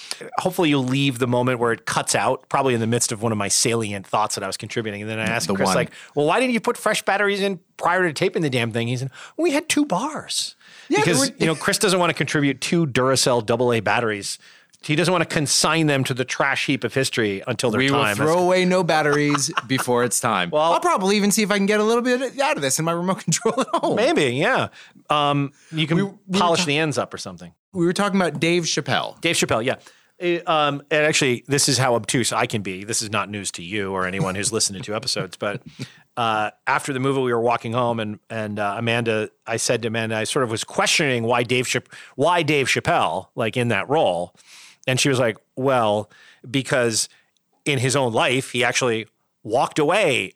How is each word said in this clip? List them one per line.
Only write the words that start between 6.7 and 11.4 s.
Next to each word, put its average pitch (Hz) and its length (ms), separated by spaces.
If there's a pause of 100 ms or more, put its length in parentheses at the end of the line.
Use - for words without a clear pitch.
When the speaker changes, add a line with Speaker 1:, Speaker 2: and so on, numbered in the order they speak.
Speaker 1:
fresh 208 260
batteries 202 380
in 196 180 (180)
prior 180 300
to 156 60
taping 190 300
the 147 80
damn 117 200
thing?" 117 160
He 127 100
said, 131 140 (260)
"We 330 140
had 285 180
two 294 160
bars." 269 720 (340)
Speaker 2:
Yeah, 381 120
Speaker 1:
Because, 262 200
Speaker 2:
there 269 100
were - 100